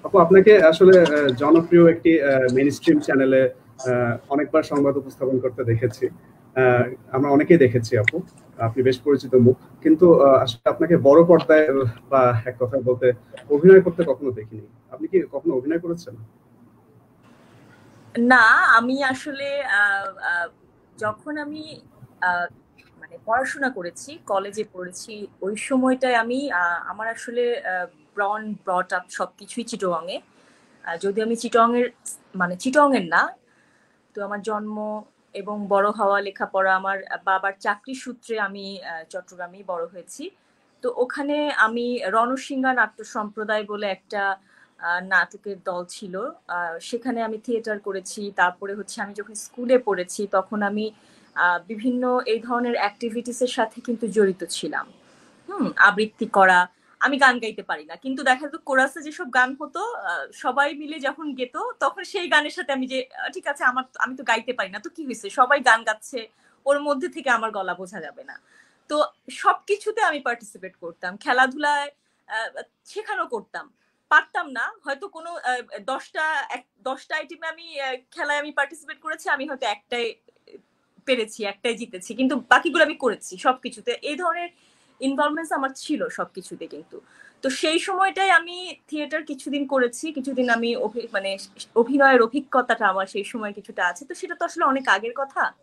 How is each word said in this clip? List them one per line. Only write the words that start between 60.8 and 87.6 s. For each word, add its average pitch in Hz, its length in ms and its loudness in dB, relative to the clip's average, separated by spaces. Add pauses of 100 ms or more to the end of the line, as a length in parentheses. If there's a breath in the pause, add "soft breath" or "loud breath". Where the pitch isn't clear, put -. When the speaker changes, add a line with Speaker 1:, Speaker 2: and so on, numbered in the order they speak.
Speaker 2:
যখন 294 340 -8
গেতো 302 460 -8
তখন 349 240 -4
সেই 349 240 -8
গানের 294 220 -2
সাথে 294 220 -8
আমি 262 140 -4
যে, 262 280 -8
"আহ, - 200 -10
ঠিক 359 140 -10
আছে 285 160 -6
আমার, 254 200 -2 (140)
আমি 254 180 -6
তো 269 80 -16
গাইতে 233 280 -4
পারি 190 180 -6
না, 202 80 -14
তো 330 120 -14
কি 320 140 -16
হয়েছে, 240 260 -10
সবাই 277 300 2
গান 233 220 4
গাচ্ছে, 220 460 -8 (380)
ওর 285 140 2
মধ্যে 285 280 -4
থেকে 269 220 -6
আমার 220 200 0
গলা 185 240 -6
বোঝা 185 260 -14
যাবে 139 240 -16
না।" 131 160 -20 (480)
তো 302 160 0 (260)
সবকিছুতে - 680 -2
আমি 311 200 0
participate 226 600 -10
করতাম, 180 360 -12
খেলাধুলায়, 285 720 -2 (380)
আহ, - 340 -10 (220)
শেখানো 403 420 -8
করতাম, 190 460 -12 (360)
পারতাম 311 420 0
না, 262 220 -8 (120)
হয়তো 277 240 -10
কোনো, 330 260 -16
আহ, 247 500 -8
দশটা, 294 640 -6
এক, 254 160 -12 (160)
দশটা 262 340 -8
আইটেমে 320 300 -12
আমি, 320 340 -12
আহ, 262 140 -6 (160)
খেলায় 294 280 -4
আমি 294 120 -8
participate 294 500 -6
করেছি, 320 280 -8
আমি 285 180 -2
হয়তো 262 200 -8
একটাই 226 480 -6 (920)
পেরেছি, 226 400 -4
একটাই 214 300 -6
জিতেছি, 202 400 -14
কিন্তু 262 340 0
বাকিগুলো 294 360 2
আমি 311 100 -4
করেছি 202 440 -6
সবকিছুতে। 240 540 -4
এই 285 240 -8
ধরনের 349 320 -6 (520)
involvements 302 520 -2
আমার 269 240 -4
ছিল 208 320 -6
সবকিছুতে - 580 -12
কিন্তু। - 340 -20 (420 soft breath)
তো 262 80 -2
সেই 320 280 -2